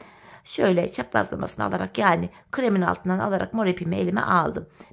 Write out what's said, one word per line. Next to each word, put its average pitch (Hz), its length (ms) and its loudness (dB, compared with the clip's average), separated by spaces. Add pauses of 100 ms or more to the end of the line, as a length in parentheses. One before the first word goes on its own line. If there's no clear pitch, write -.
(500)
şöyle 175 440 2
çaprazlamasını - 720 -4
alarak, 190 340 -4
yani 175 320 2 (220)
kremin 214 300 2
altından 180 360 0
alarak 202 360 -2
mor 220 120 0
ipimi 180 300 -2
elime 185 240 0
aldım. 156 480 0 (240)